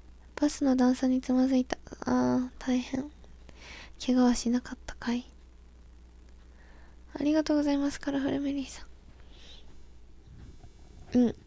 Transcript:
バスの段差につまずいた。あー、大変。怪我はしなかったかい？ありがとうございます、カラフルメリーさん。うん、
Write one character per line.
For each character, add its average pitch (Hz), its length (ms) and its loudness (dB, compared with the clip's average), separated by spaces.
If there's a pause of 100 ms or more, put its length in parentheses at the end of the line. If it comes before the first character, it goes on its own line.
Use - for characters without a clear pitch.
(360)
バ 294 140 2
ス - 140 -2
の 262 140 4
段 254 180 6
差 262 120 0
に 254 140 2
つ 254 120 0
ま 254 140 4
ず 262 100 4
い 254 80 2
た。 - 120 -4 (240)
あ 254 360 2
ー、 254 120 -2 (100)
大 254 200 0
変。 269 320 -6 (920)
怪 254 100 2
我 254 80 6
は 247 120 6
し - 140 -2
な 247 120 2
か - 140 -12
っ - 100 -16
た - 100 -12
か - 180 -2
い？ 247 120 -4 (1900)
あ 285 100 -6
り 294 100 4
が 311 100 4
と 302 120 2
う - 20 4
ご 294 60 4
ざ 285 100 2
い 285 40 2
ま 285 140 0
す、 - 80 -8
カ 285 120 -2
ラ 277 100 0
フ 277 100 0
ル 269 80 0
メ 285 140 -2
リ 277 100 -4
ー - 60 -8
さ - 180 -14 (2250)
ん。 247 40 6
う 247 100 6
ん、 - 60 -4 (100)